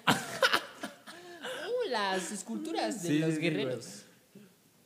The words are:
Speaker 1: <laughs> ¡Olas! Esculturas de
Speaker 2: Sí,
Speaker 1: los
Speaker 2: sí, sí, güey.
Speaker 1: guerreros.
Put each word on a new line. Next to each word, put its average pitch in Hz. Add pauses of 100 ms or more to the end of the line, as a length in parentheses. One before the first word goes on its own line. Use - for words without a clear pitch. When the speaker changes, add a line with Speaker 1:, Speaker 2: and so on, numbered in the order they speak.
Speaker 1:
<laughs> -
¡Olas! 196
Esculturas 214
de 170
Speaker 2:
Sí, 151
Speaker 1:
los 160
Speaker 2:
sí, 156
sí, 151
güey. 165
Speaker 1:
guerreros. 131 (800)